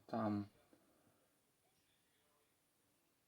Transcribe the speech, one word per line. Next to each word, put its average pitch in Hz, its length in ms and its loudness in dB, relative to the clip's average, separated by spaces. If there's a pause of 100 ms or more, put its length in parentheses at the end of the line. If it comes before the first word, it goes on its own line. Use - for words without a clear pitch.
там, 104 400 0 (2750)